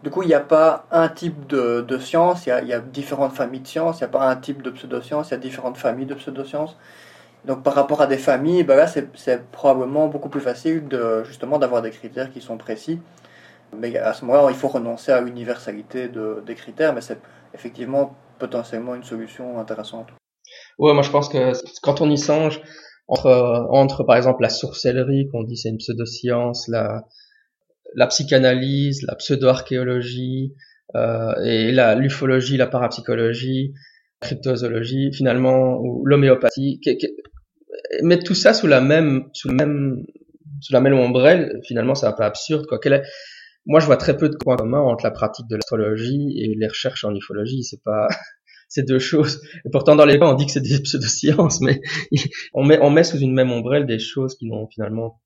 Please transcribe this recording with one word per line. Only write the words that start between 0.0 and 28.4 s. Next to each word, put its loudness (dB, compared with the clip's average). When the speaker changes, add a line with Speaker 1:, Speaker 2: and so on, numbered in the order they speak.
Speaker 1:
du -6
coup, -4
il -2
n'y 4
a 4
pas 2
un 2
type -10
de, 0
de -6
science, 0
il -6
y 2
a, 0
il -10
y -4
a -2
différentes -6
familles -6
de -18
sciences, -4
il -4
n'y -8
a -12
pas 2
un 2
type -10
de -8
pseudoscience, -8
il -4
y -4
a -8
différentes -10
familles -4
de -10
pseudosciences. -10
Donc, -6
par 2
rapport 2
à 4
des 0
familles, 2
bah 6
là, 6
c'est, -6
c'est -4
probablement 2
beaucoup -8
plus -6
facile -4
de, -2
justement, -6
d'avoir 0
des -6
critères -12
qui -16
sont -12
précis. -10
Mais -8
à -2
ce -12
moment-là, 4
il -6
faut -6
renoncer -4
à 2
l'universalité -10
de, -8
des -12
critères, -4
mais -8
c'est -14
effectivement -6
potentiellement -8
une -16
solution -12
intéressante. -12
Speaker 2:
Ouais, 6
moi 4
je -2
pense 0
que 0
quand 0
on 2
y 2
songe, 0
entre, 2
entre 2
par 6
exemple 2
la 2
sorcellerie, -2
qu'on -6
dit -8
c'est -8
une -6
pseudoscience, -4
la, -4
la 4
psychanalyse, 2